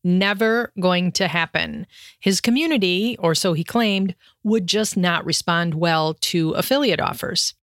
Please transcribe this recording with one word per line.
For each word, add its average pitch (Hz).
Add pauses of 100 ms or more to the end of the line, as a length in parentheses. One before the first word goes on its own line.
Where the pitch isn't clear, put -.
never 202
going 180
to 185
happen." 160 (320)
His 190
community, 233
or 165
so 175
he 160
claimed, 196 (300)
would 208
just 214
not 180
respond 170
well 160
to 160
affiliate 247
offers. -